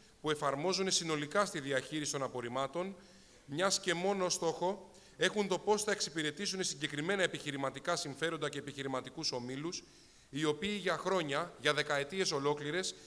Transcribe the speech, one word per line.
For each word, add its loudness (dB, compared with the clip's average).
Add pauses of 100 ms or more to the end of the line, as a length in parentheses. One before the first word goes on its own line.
(220)
που 0
εφαρμόζουν 2
συνολικά 2
στη -4
διαχείριση -2
των -2
απορριμμάτων, -2 (500)
μιας 2
και 2
μόνο 2
στόχο 0 (260)
έχουν 2
το 2
πώς 4
θα 2
εξυπηρετήσουν -2
συγκεκριμένα 0
επιχειρηματικά -2
συμφέροντα -2
και -6
επιχειρηματικούς -4
ομίλους, -4 (460)
οι -4
οποίοι 0
για 2
χρόνια, 0
για 6
δεκαετίες 2
ολόκληρες, 0 (120)